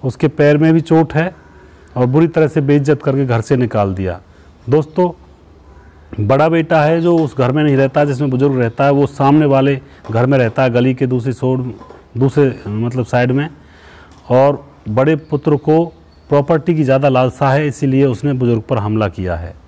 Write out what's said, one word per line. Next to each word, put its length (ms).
उसके 240
पैर 300
में 160
भी 60
चोट 340
है 200
और 100
बुरी 200
तरह 200
से 140
बेइज्जत 420
करके 240
घर 140
से 160
निकाल 380
दिया। 260
दोस्तों, 420
बड़ा 220
बेटा 340
है 180
जो 160
उस 220
घर 140
में 120
नहीं 120
रहता, 280
जिसमें 260
बुजुर्ग 280
रहता 260
है, 80
वो 140
सामने 400
वाले 340
घर 160
में 120
रहता 240
है, 80
गली 240
के 120
दूसरी 260
छोर, 420
दूसरे, 480
मतलब 380
साइड 280
में। 180
और 360
बड़े 280
पुत्र 400
को 280
प्रॉपर्टी 460
की 100
ज़्यादा 240
लालसा 420
है, 160
इसीलिए 380
उसने 280
बुजुर्ग 300
पर 160
हमला 300
किया 280
है। 180